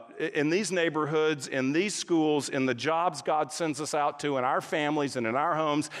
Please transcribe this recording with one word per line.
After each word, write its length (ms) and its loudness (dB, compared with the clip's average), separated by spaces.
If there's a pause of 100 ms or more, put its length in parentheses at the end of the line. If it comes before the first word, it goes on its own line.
(180)
in 320 0
these 220 0
neighborhoods, 800 0
in 240 0
these 200 2
schools, 540 2
in 180 0
the 80 2
jobs 480 0
God 300 0
sends 300 -4
us 120 -4
out 280 0
to, 160 0
in 80 2
our 160 2
families 560 0
and 100 0
in 80 0
our 200 2
homes? 340 0 (100)